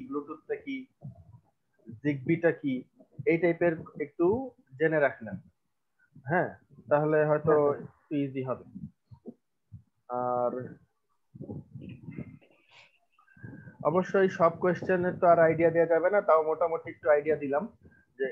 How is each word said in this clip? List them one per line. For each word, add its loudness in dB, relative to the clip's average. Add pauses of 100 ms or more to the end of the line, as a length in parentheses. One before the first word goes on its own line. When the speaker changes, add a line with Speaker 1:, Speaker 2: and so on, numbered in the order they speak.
Speaker 1:
ব্লুটুথটা -8
কি, -10 (1300)
জিগবিটা 0 (100)
কি, -2 (580)
এই 4
টাইপের 2 (320)
একটু -2 (540)
জেনে 2
রাখলেন, -6 (920)
হ্যাঁ, 2 (420)
তাহলে 4 (120)
হয়তো 2
Speaker 2:
হ্যাঁ, 4
স্যার। -10
Speaker 1:
একটু -12 (120)
easy -8
হবে। -8 (1600)
আর -2 (3500)
অবশ্যই 2 (100)
সব 6 (100)
কোয়েশ্চেনের 0
তো 2
আর 8
idea 4
দেয়া 4
যাবে 2
না, 2
তাও 4 (100)
মোটামুটি -2
একটু -6
idea 0
দিলাম -2 (540)
যে -2